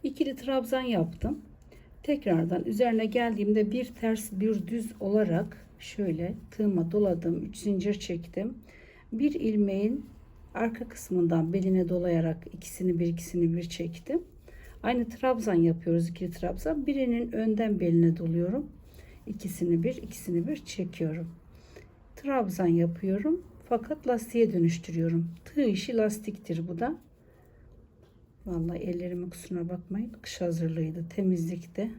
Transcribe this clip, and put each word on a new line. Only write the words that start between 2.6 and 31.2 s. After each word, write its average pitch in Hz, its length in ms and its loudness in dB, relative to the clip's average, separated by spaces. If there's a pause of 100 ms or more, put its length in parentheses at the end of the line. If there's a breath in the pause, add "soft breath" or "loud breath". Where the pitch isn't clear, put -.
üzerine 220 420 2
geldiğimde 214 680 2
bir 247 220 -4
ters 220 380 -2
bir 196 340 0
düz 220 340 -4
olarak 196 680 2 (120)
şöyle 175 560 -4 (160)
tığıma 175 420 0
doladım. 180 520 2
Üç - 120 -10
zincir 202 380 0
çektim. 185 600 -6 (580 loud breath)
Bir 285 220 2
ilmeğin 208 720 2 (480)
arka 233 340 -2
kısmından 170 640 2
beline 185 360 4
dolayarak 170 640 0
ikisini - 460 -2
bir, 170 80 4
ikisini 170 500 0
bir 170 120 -4
çektim. 262 540 -4 (600 loud breath)
Aynı 240 260 0
trabzan 226 460 0
yapıyoruz, 170 540 4
ikili 175 220 -6
trabzan. 262 560 -2
Birinin 240 460 0
önden 220 480 0
beline 170 360 6
doluyorum. 175 500 -2 (600 loud breath)
İkisini 170 560 0
bir, 254 140 0
ikisini - 520 -4
bir 302 160 -4
çekiyorum. 170 680 -4 (840 loud breath)
Trabzan 214 500 0
yapıyorum 190 760 2 (260)
fakat 240 380 -2
lastiğe 233 460 2
dönüştürüyorum. 170 800 2 (140)
Tığ - 180 -2
işi 226 340 0
lastiktir 202 720 -2
bu 170 100 -6
da. 277 180 -2 (1500 soft breath)
Vallahi 170 320 -4
ellerimin 175 520 -6
kusuruna 175 380 -8
bakmayın. 190 440 -6 (100)
Kış - 180 -12
hazırlığıydı, 165 680 -2
temizlikte. 180 920 -2